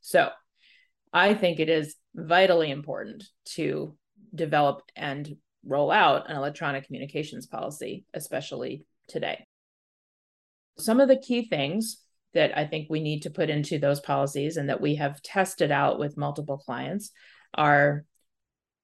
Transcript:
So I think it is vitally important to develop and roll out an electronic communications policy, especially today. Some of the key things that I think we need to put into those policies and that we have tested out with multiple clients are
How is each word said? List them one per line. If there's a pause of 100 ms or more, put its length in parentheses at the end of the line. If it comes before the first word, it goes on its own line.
So (840)
I
think
it
is (180)
vitally
important (280)
to (400)
develop (120)
and (260)
roll
out
an
electronic
communications
policy, (100)
especially (240)
today. (1300)
Some
of
the
key
things (300)
that
I
think
we
need
to
put
into
those
policies
and
that
we
have
tested
out
with
multiple
clients (420)
are (800)